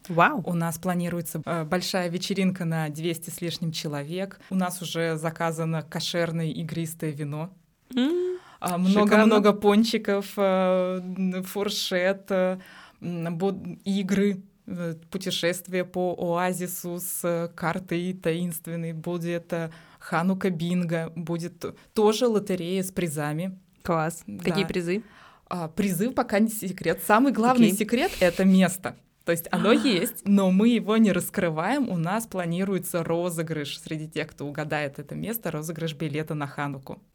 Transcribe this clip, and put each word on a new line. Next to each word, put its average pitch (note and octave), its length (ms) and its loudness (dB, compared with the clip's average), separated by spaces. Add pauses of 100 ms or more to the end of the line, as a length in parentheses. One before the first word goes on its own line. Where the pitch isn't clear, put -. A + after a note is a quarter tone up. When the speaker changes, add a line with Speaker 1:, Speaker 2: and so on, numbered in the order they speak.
Speaker 1:
Вау! F#3 360 4
Speaker 2:
У F3 80 -2
нас E3 240 -2
планируется, F3 680 -4
э, E3 180 -2
большая F3+ 460 -2
вечеринка F#3 560 0
на D#3+ 240 -2
двести E3 420 -4
с - 100 -12
лишним E3 300 -4
человек. D#3+ 680 -6 (120)
У F#3+ 40 0
нас F3+ 260 0
уже E3 340 -2
заказано E3 680 -2
кошерное E3 680 -2
игристое D#3+ 600 -4
вино. D3+ 380 -6 (460)
Speaker 1:
М, F4+ 420 2 (220)
Speaker 2:
А, - 80 -2 (100)
Speaker 1:
шикарно. F#3 120 4
Speaker 2:
много-много G#3 640 6
пончиков, G#3 840 2
э, F#3 640 2 (180)
н-, F#3 240 -2
фуршет, F#3 880 -2
э, F#3 300 0 (420)
м, E3+ 360 -4
бу-, F#3 480 -2
игры, G3 560 2 (240)
э, E3+ 300 -6 (160)
путешествия F3+ 720 -2
по F3+ 340 -2
оазису F3+ 840 -2
с, - 240 -8
э, E3+ 300 0
картой F3+ 600 -4
таинственной. E3 800 -4
Будет, E3+ 580 -6
э, E3 200 -4 (280)
Ханука F#3+ 500 0
бинго, E3+ 680 -2
будет E3+ 480 -6 (280)
тоже A3 340 4
лотерея F#3+ 540 0
с F#3 100 -6
призами. D#3+ 680 -4 (220)
Speaker 1:
Класс. E3 440 -2
Speaker 2:
Да. G2+ 200 -10
Speaker 1:
Какие F#3+ 200 2
призы? F3 380 -2 (460)
Speaker 2:
А, E3+ 180 -4
призы G3 440 0
пока A#3 280 0
не A3 80 6
секрет. F#3 580 -4
Самый A#3 280 6
главный A#3 340 6
Speaker 1:
Окей. F#3+ 100 2
Speaker 2:
секрет — A#3+ 340 0 (100)
это F3+ 240 4
место. F#3 500 4 (300)
То E3+ 80 2
есть E3 180 -4
оно F#3+ 200 4
Speaker 1:
А. - 20 10
Speaker 2:
есть, F3+ 520 2
но G3 260 6
мы G#3 180 6
его G#3 280 2
не A3 140 6
раскрываем. F3 800 0
У F3+ 80 -2
нас G3 300 -2
планируется F3+ 760 -2
розыгрыш E3 800 -2
среди D#3 260 -6
тех, D#3 200 -6
кто - 200 -12
угадает D3+ 500 -4
это D3 160 -12
место, F3 380 -6
розыгрыш D#3+ 420 -6
билета D#3 420 -4
на D3 120 -4
Хануку. C#3 540 -8 (140)